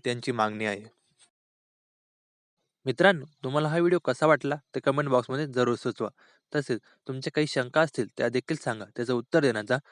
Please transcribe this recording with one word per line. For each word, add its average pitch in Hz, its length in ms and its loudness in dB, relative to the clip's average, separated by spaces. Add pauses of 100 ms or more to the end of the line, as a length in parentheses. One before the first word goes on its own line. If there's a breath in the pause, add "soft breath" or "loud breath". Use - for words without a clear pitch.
त्यांची 120 280 -4
मागणी 107 320 -2
आहे. 104 200 -4 (2000)
मित्रांनो, 160 380 4 (200)
तुम्हाला 147 240 0
हा 160 100 0
व्हिडिओ 175 200 2
कसा 131 280 0
वाटला 143 300 2 (180)
ते 131 60 -4
कमेंट 143 280 0
बॉक्समध्ये 131 380 0
जरूर 123 280 2
सुचवा. 113 340 -4 (440 soft breath)
तसेच 127 280 -2 (280 soft breath)
तुमच्या 131 240 -8
काही 151 140 2
शंका 131 340 0
असतील 147 260 0 (100)
त्या 123 120 0
देखील 127 280 -2
सांगा, 110 280 -6 (120)
त्याचं 123 180 -2
उत्तर 127 260 0
देण्याचा 117 360 0 (160 soft breath)